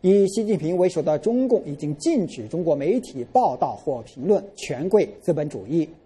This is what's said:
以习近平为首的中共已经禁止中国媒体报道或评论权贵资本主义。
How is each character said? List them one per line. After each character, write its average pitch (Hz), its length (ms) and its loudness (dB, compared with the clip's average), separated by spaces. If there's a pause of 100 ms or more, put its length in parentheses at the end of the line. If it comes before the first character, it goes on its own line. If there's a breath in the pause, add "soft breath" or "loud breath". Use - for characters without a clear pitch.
以 196 280 6
习 220 140 -2
近 208 140 0
平 156 220 -2
为 180 100 4
首 175 140 -2
的 151 160 0
中 240 280 0
共 226 200 2
已 147 80 -8
经 147 240 -4
禁 294 280 0
止 110 220 -10
中 165 160 -4
国 160 100 4
媒 156 260 0
体 - 300 -10
报 208 240 2
道 120 220 -4
或 127 240 -4
评 127 260 -10
论 196 160 4 (140)
权 151 320 -6
贵 185 180 4 (140)
资 170 140 0
本 151 120 -2
主 110 200 -10
义。 151 200 0 (200)